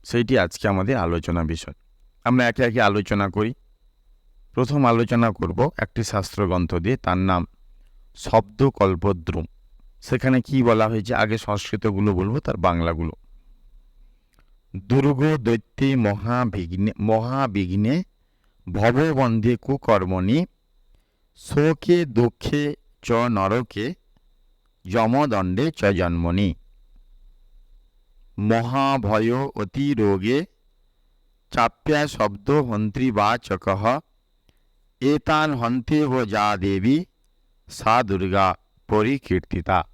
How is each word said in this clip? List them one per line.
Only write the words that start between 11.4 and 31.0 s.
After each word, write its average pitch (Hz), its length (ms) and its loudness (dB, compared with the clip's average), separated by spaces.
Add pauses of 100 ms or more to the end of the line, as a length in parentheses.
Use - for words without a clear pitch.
বলবো, 101 260 -2
তার - 180 -6
বাংলাগুলো। 85 540 0 (1600)
"দুর্গ 135 600 2
দৈত্যে 117 580 0
মহাবিঘ্নে, 101 1040 -2
মহাবিঘ্নে 110 1040 0 (680)
ভববন্ধে 120 880 2
কুকর্মণি, 101 880 0 (880)
শোকে 160 680 0
দুঃখে 143 680 -2 (260)
চ - 100 -6
নরকে, 117 840 -2 (1000)
যমদণ্ডে 113 800 0
চ - 140 -4
জন্মনি। 87 680 0 (1800)
মহাভয় 113 960 0
অতি 139 600 -4
রোগে 107 520 0 (1040)